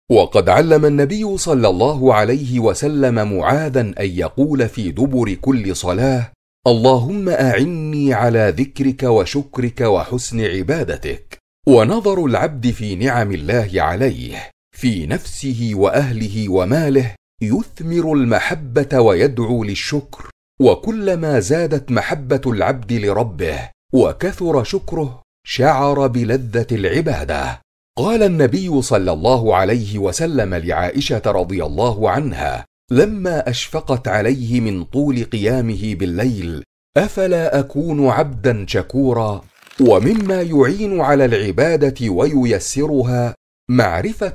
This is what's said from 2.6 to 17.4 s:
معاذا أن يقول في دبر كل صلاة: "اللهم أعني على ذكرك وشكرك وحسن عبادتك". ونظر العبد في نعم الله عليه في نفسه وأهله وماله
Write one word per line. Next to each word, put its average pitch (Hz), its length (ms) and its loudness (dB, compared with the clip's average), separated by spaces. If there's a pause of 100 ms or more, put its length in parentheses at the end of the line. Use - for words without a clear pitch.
معاذا 131 440 0
أن 101 180 -4
يقول 101 680 -2
في 92 220 -6
دبر 120 420 0
كل 101 420 -2
صلاة: 120 560 0 (360)
"اللهم 127 640 4
أعني 147 840 0
على 110 440 4
ذكرك 135 460 -2
وشكرك 120 800 0
وحسن 117 600 0
عبادتك". 90 1000 -4 (260)
ونظر 175 580 6
العبد 123 440 0
في 107 260 -4
نعم 117 360 0
الله 98 440 -2
عليه 80 720 -2 (260)
في 95 320 -2
نفسه 120 680 -4
وأهله 107 760 0
وماله 120 680 0 (260)